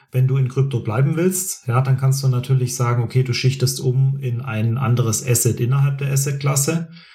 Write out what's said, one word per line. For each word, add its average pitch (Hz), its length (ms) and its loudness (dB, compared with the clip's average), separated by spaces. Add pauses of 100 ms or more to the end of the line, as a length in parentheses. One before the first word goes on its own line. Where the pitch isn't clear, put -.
(120)
Wenn 131 160 2
du 135 100 2
in 131 100 2
Krypto 131 320 0
bleiben 135 360 0
willst, - 520 -2
ja, 120 140 2
dann 135 160 2
kannst 135 260 0
du 135 40 2
natürlich 123 480 0
sagen, 120 280 0
okay, 127 180 0
du 123 120 0
schichtest - 480 0
um 135 360 2
in 123 240 -4
ein 113 380 -2
anderes 113 440 0
Asset 120 360 2
innerhalb 139 400 0
der 139 120 -4
Asset-Klasse. 143 760 -2 (260)